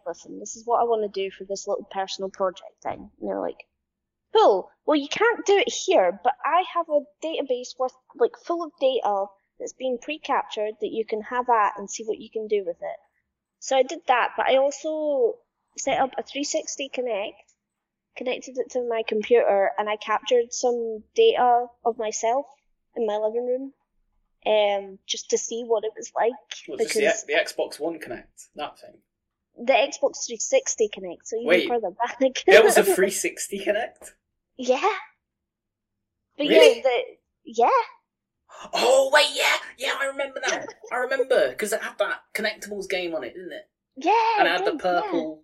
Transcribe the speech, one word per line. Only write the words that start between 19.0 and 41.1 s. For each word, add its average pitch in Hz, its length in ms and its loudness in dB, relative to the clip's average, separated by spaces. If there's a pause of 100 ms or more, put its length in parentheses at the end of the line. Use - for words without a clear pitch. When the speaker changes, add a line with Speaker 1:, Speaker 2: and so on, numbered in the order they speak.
Speaker 1:
computer, 214 760 2
and 208 120 -4
I 214 60 -2
captured 240 580 0
some 233 520 -4 (100)
data 240 520 6 (180)
of 233 120 0
myself 233 480 -2 (500)
in 240 100 -2
my 208 120 -2
living 220 280 -2
room, 269 280 -4 (720)
um, 202 600 0
just - 260 -8
to 233 60 2
see 233 260 -6
what 226 200 0
it 220 120 -6
was - 200 -16
like, 226 180 0 (340)
Speaker 2:
Well, 143 100 -10
just - 180 -2
the - 60 2
Speaker 1:
because 160 220 0
Speaker 2:
the 143 100 -6
Xbox - 460 -2
One 160 200 -6
Connect, - 560 -16
that - 240 -12
thing. - 220 -20 (560)
Speaker 1:
The 240 160 0
Xbox - 540 0
three 233 100 -10
sixty - 520 0
Connect, 185 380 -12
so 233 100 -8
even 233 100 -4
Speaker 2:
Wait, 185 200 4
Speaker 1:
further 220 240 -2
back. 233 280 -6 (240)
<laughs> - 40 -4
Speaker 2:
there 403 160 10
was 403 140 6
a 208 60 6
three 202 280 4
sixty - 480 -6
Connect? - 540 -6 (420)
Speaker 1:
Yeah. 277 420 0 (1400)
But 294 100 -4
Speaker 2:
Really? 233 300 8
Speaker 1:
yeah, - 60 -12
the, 254 200 2 (400)
yeah. 233 260 2 (1040)
Speaker 2:
Oh, 539 400 4
wait, - 200 6
yeah, - 240 0 (200)
yeah, - 220 -4
I 277 60 -2
remember 277 420 -6
now. - 180 -4 (260)
I 233 60 -6
remember, 247 560 2